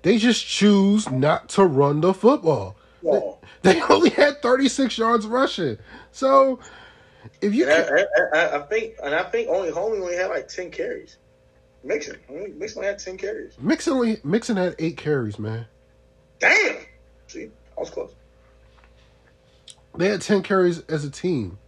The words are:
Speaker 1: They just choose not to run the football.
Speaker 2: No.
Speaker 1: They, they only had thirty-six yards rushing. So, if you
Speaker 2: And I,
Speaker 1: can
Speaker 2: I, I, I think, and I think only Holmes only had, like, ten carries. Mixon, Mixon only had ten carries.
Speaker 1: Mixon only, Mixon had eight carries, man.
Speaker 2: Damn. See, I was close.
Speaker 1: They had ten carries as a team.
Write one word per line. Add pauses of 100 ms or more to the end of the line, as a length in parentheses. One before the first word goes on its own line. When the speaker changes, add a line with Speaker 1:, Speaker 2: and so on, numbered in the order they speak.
Speaker 1:
They
just
choose
not
to
run
the
football. (280)
Speaker 2:
No. (220)
Speaker 1:
They,
they
only
had
thirty-six
yards
rushing. (340)
So, (800)
if
you
Speaker 2:
And
I,
Speaker 1:
can (280)
Speaker 2:
I,
I,
I
think,
and
I
think
only
Holmes
only
had,
like,
ten
carries. (680)
Mixon, (400)
Mixon
only
had
ten
carries.
Speaker 1:
Mixon
only,
Mixon
had
eight
carries,
man. (720)
Speaker 2:
Damn. (500)
See, (280)
I
was
close. (1800)
Speaker 1:
They
had
ten
carries
as
a
team.